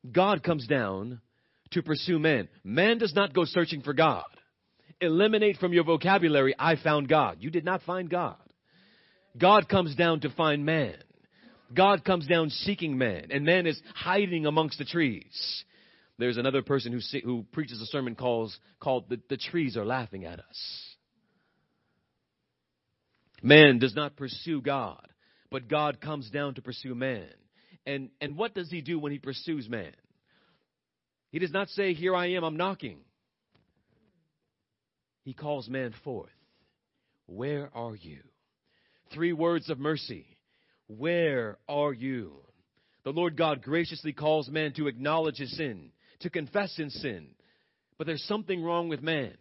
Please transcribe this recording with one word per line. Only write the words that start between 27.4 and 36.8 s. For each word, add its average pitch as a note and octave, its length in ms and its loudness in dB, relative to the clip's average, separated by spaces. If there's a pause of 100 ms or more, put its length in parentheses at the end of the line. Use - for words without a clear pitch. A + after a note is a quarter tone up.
And, C#3 240 -8 (100)
and D3 160 -8
what A3 160 -4
does F3+ 160 -8
he E3 120 -8
do D#3 180 -6
when D3 140 -6
he C#3+ 60 -8
pursues C3+ 500 -8
man? G#2 260 -8 (1400)
He D3 80 -8
does F3 140 -4
not G3 160 -4
say, G3 240 -2
"Here F3 240 0
I F3 160 0
am, F3+ 100 -2
I'm D#3+ 140 -4
knocking." D#3 480 -6 (2250)
He C3 100 -14
calls D3 340 -8
man B2+ 240 -6 (100)
forth. A#2+ 300 -10 (920)